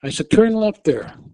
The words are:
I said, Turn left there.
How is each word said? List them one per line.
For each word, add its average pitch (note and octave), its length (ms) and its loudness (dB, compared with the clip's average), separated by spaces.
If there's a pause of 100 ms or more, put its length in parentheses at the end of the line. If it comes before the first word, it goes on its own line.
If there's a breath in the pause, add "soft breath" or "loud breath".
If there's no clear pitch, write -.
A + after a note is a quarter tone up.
I C#3 80 -6
said, - 200 -8
Turn A3+ 240 4
left G#3+ 300 -2
there. B2 300 -2 (200)